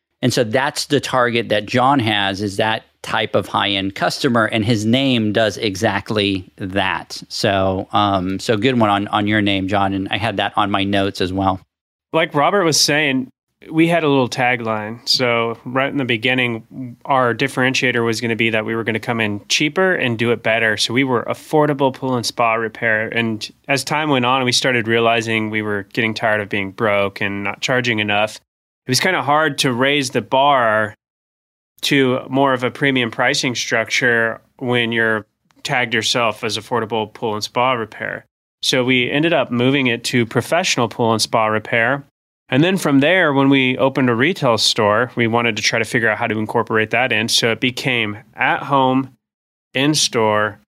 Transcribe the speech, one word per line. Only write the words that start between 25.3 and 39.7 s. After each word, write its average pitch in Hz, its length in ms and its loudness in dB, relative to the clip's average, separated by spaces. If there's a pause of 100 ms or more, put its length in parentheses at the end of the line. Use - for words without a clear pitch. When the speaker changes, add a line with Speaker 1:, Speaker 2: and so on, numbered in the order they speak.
Speaker 2:
we 107 120 -2
were 104 300 -4
getting 110 200 -2
tired 107 280 0
of 101 80 -6
being 98 240 -4
broke 101 480 0
and 101 240 -4
not 101 160 -6
charging 123 400 0
enough. 104 360 0 (500)
It - 40 -4
was 127 100 0
kinda 180 220 0
hard 147 360 0
to 135 140 0
raise 135 380 0
the 117 120 -2
bar 117 720 2 (880)
to 135 480 2
more 135 240 2
of 123 100 -2
a 120 60 -2
premium 131 400 0
pricing 131 440 0
structure 113 840 0 (180)
when 120 340 0
you're 113 340 0 (360)
tagged 123 300 -2
yourself 113 500 0
as 107 140 -4
affordable 110 560 -4
pool 107 220 -4
and 107 100 -6
spa 127 280 0
repair. 107 520 -8 (380)
So 131 200 2
we 123 280 2
ended 165 240 2
up 120 160 2
moving 127 360 2